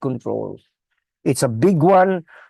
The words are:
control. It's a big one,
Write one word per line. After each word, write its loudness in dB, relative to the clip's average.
control. -8
It's -2
a -2
big 0
one, 2